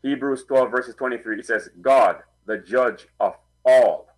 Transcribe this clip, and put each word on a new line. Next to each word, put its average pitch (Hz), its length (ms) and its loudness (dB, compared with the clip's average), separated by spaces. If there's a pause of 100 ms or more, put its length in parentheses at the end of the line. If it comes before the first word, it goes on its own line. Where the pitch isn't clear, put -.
Hebrews 135 420 -6
twelve, 127 260 0
verses 120 240 -6
twenty-three, 113 440 -8
it - 60 -16
says, 110 240 -6 (120)
"God, 127 420 2 (220)
the 107 120 -6
judge 117 500 -4 (120)
of 101 160 -2 (300)
all." 123 420 4 (100)